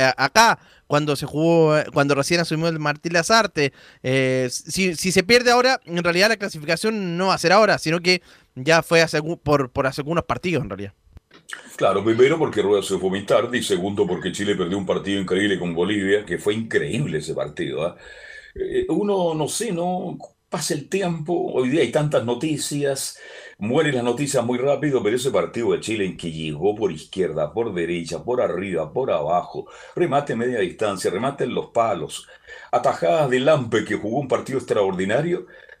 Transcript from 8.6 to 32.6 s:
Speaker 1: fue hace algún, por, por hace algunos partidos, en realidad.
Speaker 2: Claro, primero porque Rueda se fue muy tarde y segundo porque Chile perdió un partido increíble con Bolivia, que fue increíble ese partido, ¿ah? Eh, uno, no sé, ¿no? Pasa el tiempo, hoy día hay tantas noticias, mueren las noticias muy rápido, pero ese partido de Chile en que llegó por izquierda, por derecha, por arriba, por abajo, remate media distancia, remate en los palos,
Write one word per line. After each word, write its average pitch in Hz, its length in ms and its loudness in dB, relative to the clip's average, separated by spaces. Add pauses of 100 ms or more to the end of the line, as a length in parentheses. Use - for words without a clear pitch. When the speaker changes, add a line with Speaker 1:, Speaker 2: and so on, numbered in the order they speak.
Speaker 1:
fue 165 180 4
hace 160 160 2
algún, 156 200 -4
por, 139 320 2
por 139 160 -2
hace - 160 -2
algunos 156 220 -2
partidos, 139 400 -2
en 101 60 -8
realidad. 98 240 -10 (840)
Speaker 2:
Claro, 98 260 2
primero 123 380 6
porque 107 220 0
Rueda 98 220 4
se 95 140 -2
fue 92 120 0
muy 98 160 -4
tarde 120 320 2
y 104 60 -2
segundo 98 440 0
porque 87 240 -4
Chile 98 240 -2
perdió 90 220 -2
un 98 80 -4
partido 92 340 -2
increíble 95 400 0
con 87 160 -4
Bolivia, 98 500 0
que 87 120 -4
fue 104 160 0
increíble 104 640 -2
ese 76 160 -6
partido, 69 520 -4
¿ah? 87 100 -6 (600)
Eh, - 320 -2
uno, 185 460 0
no 156 160 -2
sé, 226 240 -4
¿no? 180 440 -4 (300)
Pasa 165 260 -4
el 143 140 -8
tiempo, 175 680 -2
hoy 127 140 2
día 156 140 2
hay 117 100 2
tantas 147 320 2
noticias, 139 960 -4 (400)
mueren 139 380 0
las 120 100 0
noticias 123 400 0
muy 123 120 0
rápido, 135 460 2
pero 104 140 2
ese 127 140 0
partido 101 420 0
de 80 80 0
Chile 107 240 -2
en 90 100 -6
que 82 160 -8
llegó 78 440 -2
por 104 180 0
izquierda, 78 580 -4
por 110 220 -4
derecha, 85 500 -4
por 123 160 -2
arriba, 90 540 -2
por 123 180 -2
abajo, 85 560 -2 (280)
remate 143 400 0
media 120 240 -2
distancia, 95 520 -2
remate 131 320 -2
en 123 100 -4
los 90 140 -4
palos, 107 600 -2 (440)